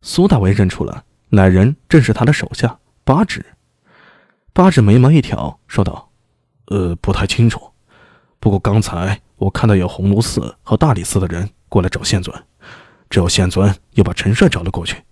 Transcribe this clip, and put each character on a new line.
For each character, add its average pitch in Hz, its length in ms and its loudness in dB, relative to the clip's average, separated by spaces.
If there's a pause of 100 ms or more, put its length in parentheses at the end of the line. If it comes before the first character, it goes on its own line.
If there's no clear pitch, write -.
苏 - 260 0
大 151 120 4
为 95 140 2
认 101 140 2
出 - 200 -6
了， - 180 -14 (240)
来 95 200 4
人 95 280 4 (100)
正 156 160 4
是 110 120 0
他 - 100 -2
的 151 80 2
手 - 220 -4
下 - 240 -4 (260)
八 165 220 2
指。 - 180 -12 (1080)
八 180 160 6
指 139 100 2
眉 104 160 6
毛 127 140 6
一 160 100 6
挑， - 460 -8
说 - 180 -2
道 - 260 -8 (580)
：“呃， 90 280 -4
不 - 160 -4
太 98 140 -2
清 117 240 2
楚， - 100 -10 (800)
不 - 80 0
过 98 100 0
刚 104 220 0
才 95 400 -6 (160)
我 98 120 -4
看 - 200 -2
到 101 80 4
有 90 100 0
鸿 95 260 -2
胪 104 80 2
寺 - 420 -6
和 - 140 -2
大 151 160 2
理 85 120 -4
寺 - 160 -2
的 90 80 -4
人 87 200 -6 (200)
过 101 120 0
来 92 80 -2
找 - 140 -8
县 92 200 -2
尊， - 220 -14 (640)
之 - 120 0
后 87 80 0
县 90 200 0
尊 95 260 0 (180)
又 101 120 2
把 90 80 -2
陈 98 220 -2
帅 175 140 4
找 87 140 -2
了 90 80 -6
过 85 140 -8
去 - 120 -10 (160)